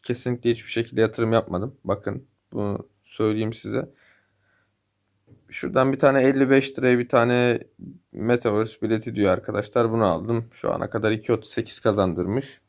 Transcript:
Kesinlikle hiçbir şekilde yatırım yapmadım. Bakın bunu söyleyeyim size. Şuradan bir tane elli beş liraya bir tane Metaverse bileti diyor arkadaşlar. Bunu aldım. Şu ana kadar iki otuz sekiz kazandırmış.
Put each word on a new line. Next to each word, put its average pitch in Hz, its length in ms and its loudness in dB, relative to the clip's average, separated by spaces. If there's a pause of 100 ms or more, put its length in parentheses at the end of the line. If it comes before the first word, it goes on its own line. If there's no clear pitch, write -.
Kesinlikle 120 480 -4
hiçbir - 200 -6
şekilde 113 300 -2
yatırım 113 320 0
yapmadım. 107 500 -2
Bakın 101 400 -4 (300)
bunu 101 340 -4 (160)
söyleyeyim 110 500 -2
size. 110 360 -8 (1600)
Şuradan 131 440 0
bir 135 60 -4
tane 135 220 6
elli 135 280 4
beş 135 280 4
liraya 123 220 4
bir 123 100 -4
tane 123 500 4 (520)
Metaverse 113 680 0
bileti 110 340 -2
diyor 101 160 2
arkadaşlar. 107 600 -2
Bunu 113 140 2
aldım. 104 460 0
Şu - 220 -4
ana - 160 -4
kadar 107 220 -2
iki 110 220 -2
otuz - 160 -4
sekiz - 300 -8
kazandırmış. 98 880 -2